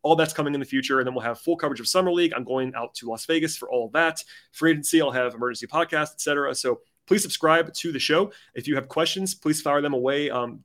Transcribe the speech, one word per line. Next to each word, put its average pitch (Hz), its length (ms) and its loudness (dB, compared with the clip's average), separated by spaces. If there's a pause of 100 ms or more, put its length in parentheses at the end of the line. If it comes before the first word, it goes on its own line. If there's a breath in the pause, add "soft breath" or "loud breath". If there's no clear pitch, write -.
All 156 120 6
that's 160 180 2
coming 147 220 -2
in 139 60 -2
the 131 60 -6
future, 131 340 0
and 123 80 0
then 127 60 -6
we'll 113 100 -4
have 117 160 -4
full 165 160 0
coverage 139 240 -4
of 113 80 -6
Summer 185 240 2
League. 175 200 2
I'm 123 120 -4
going 127 320 -2
out 117 180 -8
to 117 160 -12
Las 113 160 -8
Vegas 160 300 0
for - 120 -10
all 123 180 0
of 104 80 -14
that. 160 280 2 (300 loud breath)
Free 160 180 2
agency, 156 320 4
I'll 139 80 2
have 123 240 0
emergency 120 320 -4
podcast, 151 460 0
et - 80 -14
cetera. 143 340 0
So 123 280 -2 (260)
please 196 120 4
subscribe 160 540 2
to 170 160 -6
the 139 80 -4
show. 175 320 2 (240 loud breath)
If 123 140 -10
you 139 80 2
have 135 100 -4
questions, 190 480 -2
please 156 260 0
fire 143 220 2
them 143 100 0
away, 135 380 0
um, 120 340 -6